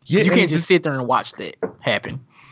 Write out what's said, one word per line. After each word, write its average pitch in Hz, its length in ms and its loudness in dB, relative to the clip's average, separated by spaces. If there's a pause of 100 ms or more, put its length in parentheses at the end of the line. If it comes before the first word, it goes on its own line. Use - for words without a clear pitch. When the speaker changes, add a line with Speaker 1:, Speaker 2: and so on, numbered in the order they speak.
Speaker 1:
Yeah, 196 160 2
Speaker 2:
You 185 100 2
Speaker 1:
and 175 80 4
Speaker 2:
can't 175 100 2
just 156 160 0
Speaker 1:
the 185 80 4
Speaker 2:
sit 175 80 4
there 143 120 -4
and 131 120 -6
watch 120 280 0
that - 200 -12 (280)
happen. 117 420 -4 (260)